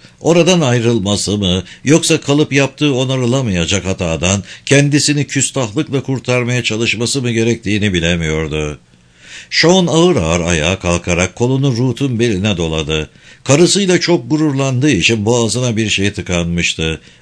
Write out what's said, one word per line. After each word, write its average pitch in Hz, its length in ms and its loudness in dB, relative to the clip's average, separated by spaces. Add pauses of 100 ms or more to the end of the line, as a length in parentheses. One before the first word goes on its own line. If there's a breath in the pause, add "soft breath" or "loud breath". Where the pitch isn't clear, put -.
(200 soft breath)
Oradan 170 400 4
ayrılması 113 760 0
mı, 92 260 0 (200 loud breath)
yoksa 160 360 2
kalıp 143 320 0
yaptığı 139 420 0
onarılamayacak 120 880 -2
hatadan 90 580 -2 (240 loud breath)
kendisini 143 600 2
küstahlıkla 135 760 -4
kurtarmaya 123 600 -2
çalışması 113 600 -2
mı 120 80 -2
gerektiğini 110 640 0
bilemiyordu. 78 840 -2 (720 loud breath)
Sean 185 360 2
ağır 165 300 4
ağır 85 240 0
ayağa 85 380 0
kalkarak 87 580 -2
kolunu 131 400 0
Ruth'un 123 420 -2
beline 104 380 0
doladı. 80 540 -2 (340 loud breath)
Karısıyla 175 560 2
çok 151 300 0
gururlandığı 139 600 0
için 107 340 0
boğazına 117 520 0
bir 107 140 -2
şey 95 220 0
tıkanmıştı. 85 880 -4 (220 soft breath)